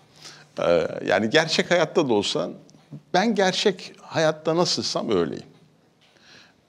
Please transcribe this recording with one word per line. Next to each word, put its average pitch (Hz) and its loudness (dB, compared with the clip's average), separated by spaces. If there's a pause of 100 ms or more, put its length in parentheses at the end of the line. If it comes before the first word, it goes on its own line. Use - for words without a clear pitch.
(600)
E, 85 2 (180)
yani 104 2
gerçek 160 2
hayatta 165 2
da 117 2
olsa 151 -2 (640)
ben 208 2
gerçek 190 0
hayatta 160 0
nasılsam 165 -2
öyleyim. 62 -2 (1200)